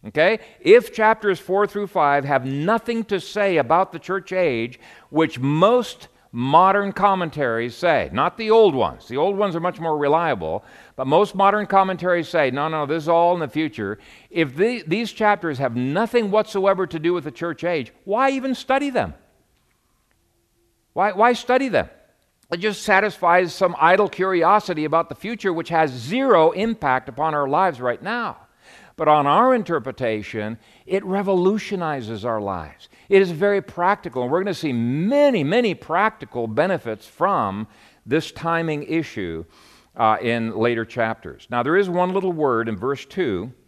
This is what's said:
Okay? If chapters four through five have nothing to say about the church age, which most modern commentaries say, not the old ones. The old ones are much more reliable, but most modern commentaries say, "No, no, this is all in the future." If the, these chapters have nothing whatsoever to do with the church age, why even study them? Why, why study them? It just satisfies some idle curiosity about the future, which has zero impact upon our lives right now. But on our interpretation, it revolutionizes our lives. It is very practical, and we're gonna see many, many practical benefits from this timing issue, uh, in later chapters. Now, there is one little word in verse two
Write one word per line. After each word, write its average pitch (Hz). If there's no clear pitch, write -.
Okay? 180
If 226
chapters 220
four 196
through 202
five 143
have 135
nothing 214
to 196
say 196
about 160
the 170
church 185
age, 127
which 156
most 170
modern 185
commentaries 147
say, 135
not 139
the 220
old 214
ones. 107
The 123
old 190
ones 196
are 165
much 170
more 160
reliable, 139
but 131
most 185
modern 196
commentaries 185
say, 143
"No, 143
no, 156
this 156
is 147
all 170
in 175
the 151
future." 123
If 151
the, 208
these 208
chapters 202
have 127
nothing 196
whatsoever 196
to 165
do 165
with 175
the 143
church 165
age, 165
why 247
even 269
study 277
them? 117
Why, 196
why 214
study 254
them? 147
It 175
just 202
satisfies 185
some 175
idle 185
curiosity 185
about 160
the 135
future, 208
which 165
has 160
zero 165
impact 185
upon 147
our 143
lives 156
right 123
now. 214
But 156
on 151
our 220
interpretation, 117
it 190
revolutionizes 180
our 113
lives. 92
It 196
is 185
very 196
practical, 175
and 123
we're 170
gonna 202
see 151
many, 185
many 196
practical 156
benefits 117
from 110
this 151
timing 165
issue, 101
uh, 110
in 113
later 113
chapters. 113
Now, 123
there 156
is 202
one 180
little 185
word 127
in 107
verse 131
two 120